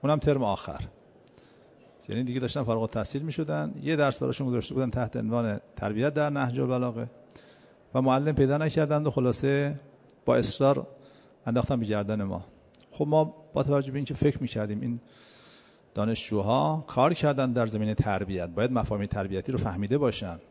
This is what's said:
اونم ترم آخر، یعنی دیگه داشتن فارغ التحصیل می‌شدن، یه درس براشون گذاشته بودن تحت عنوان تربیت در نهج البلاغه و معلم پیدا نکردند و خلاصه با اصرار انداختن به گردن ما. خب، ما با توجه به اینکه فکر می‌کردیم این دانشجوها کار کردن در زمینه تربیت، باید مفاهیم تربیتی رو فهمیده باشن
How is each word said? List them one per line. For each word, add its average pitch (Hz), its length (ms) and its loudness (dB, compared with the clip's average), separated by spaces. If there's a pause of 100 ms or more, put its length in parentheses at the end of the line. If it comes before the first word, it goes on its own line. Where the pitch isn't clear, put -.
اونم 151 160 2
ترم 143 240 2
آخر، - 380 -4 (1300)
یعنی 113 160 -4
دیگه 127 160 -2
داشتن 123 220 -2
فارغ 113 200 0
التحصیل 113 400 -4
می‌شدن، 151 600 -4
یه 151 140 0
درس 139 220 2
براشون 131 280 -2
گذاشته 123 280 -2
بودن 131 160 0
تحت 120 260 -4
عنوان 113 440 0 (160)
تربیت 113 380 -2
در 147 160 0
نهج 131 300 -2
البلاغه 123 500 -2 (840)
و 131 80 4
معلم 135 320 4
پیدا 139 240 4
نکردند 151 480 2
و 147 40 2
خلاصه 139 680 0 (440)
با 127 120 4
اصرار 135 500 2 (600)
انداختن 120 340 0
به 110 60 -2
گردن 104 360 0
ما. 95 220 -6 (460)
خب، - 180 -2
ما 156 260 2 (180)
با 139 100 0
توجه 135 300 2
به 139 60 -4
اینکه 139 160 -4
فکر 143 280 2
می‌کردیم 107 380 -4
این 120 200 -4 (960)
دانشجوها 113 920 0
کار 143 280 4
کردن 135 380 0
در 117 140 2
زمینه 107 280 0
تربیت، 95 540 0
باید 104 240 0
مفاهیم 107 340 0
تربیتی 98 460 -4
رو 127 60 -2
فهمیده 104 400 0
باشن 104 400 -2 (120)